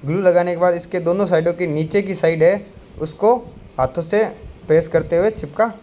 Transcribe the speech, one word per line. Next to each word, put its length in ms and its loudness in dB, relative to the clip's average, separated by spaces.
ग्लू 180 -2
लगाने 320 4
के 60 -6
बाद 160 4
इसके 260 -6
दोनों 260 0
साइडों 260 2
की 140 -2
नीचे 340 0
की 140 -6
साइड 280 0
है, 220 2
उसको 380 0
हाथों 240 -2
से 200 0
प्रेस 200 2
करते 300 0
हुए 140 2
चिपका 360 -4